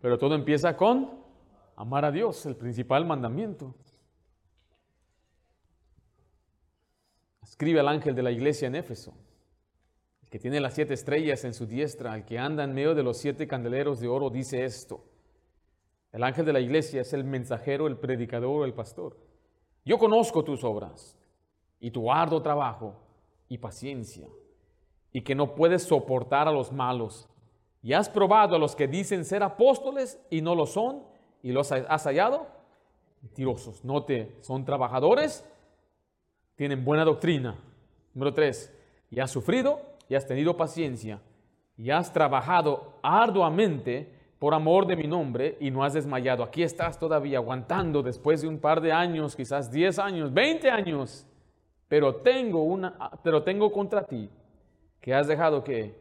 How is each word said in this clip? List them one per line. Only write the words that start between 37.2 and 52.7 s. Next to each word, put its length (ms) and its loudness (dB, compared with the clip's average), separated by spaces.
Número 200 -2
tres, 400 0
"y 100 -4
has 100 -2
sufrido 500 0
y 60 -2
has 120 0
tenido 300 0
paciencia, 640 -6
y 140 -6
has 220 0
trabajado 920 2
arduamente 1120 2
por 160 2
amor 320 4
de 100 0
mi 100 -4
nombre, 540 -2
y 100 -2
no 140 0
has 80 0
desmayado". 500 0
Aquí 200 -2
estás 360 -2
todavía 400 0
aguantando 640 -2
después 400 2
de 60 -4
un 100 -6
par 220 4
de 100 2
años, 460 0
quizás 340 -4
diez 280 2
años, 340 -2
veinte 380 4
años, 560 -4
pero 280 6
tengo 460 2
una, 480 -4